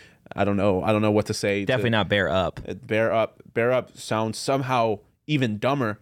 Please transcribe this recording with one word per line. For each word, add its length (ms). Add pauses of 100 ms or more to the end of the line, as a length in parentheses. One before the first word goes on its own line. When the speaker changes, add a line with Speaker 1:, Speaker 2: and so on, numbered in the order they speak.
(340)
Speaker 1:
I 100
don't 120
know. 260
I 100
don't 100
know 100
what 140
to 80
say 260
to 60
Speaker 2:
Definitely 240
not 180
"Bear 200
up." 400
Speaker 1:
Uh, 60
"Bear 380
up." 300 (120)
"Bear 180
up" 240
sounds 420
somehow 600 (280)
even 320
dumber 420